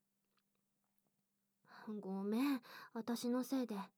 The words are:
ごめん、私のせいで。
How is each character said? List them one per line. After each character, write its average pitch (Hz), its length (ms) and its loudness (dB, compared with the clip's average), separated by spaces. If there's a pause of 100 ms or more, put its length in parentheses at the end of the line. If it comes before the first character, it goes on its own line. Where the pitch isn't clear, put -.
(2000)
ご 196 240 -2
め 254 320 4
ん、 240 80 -4 (300)
私 233 360 -2
の 247 140 4
せ 262 180 2
い 240 60 0
で。 214 80 -2 (220)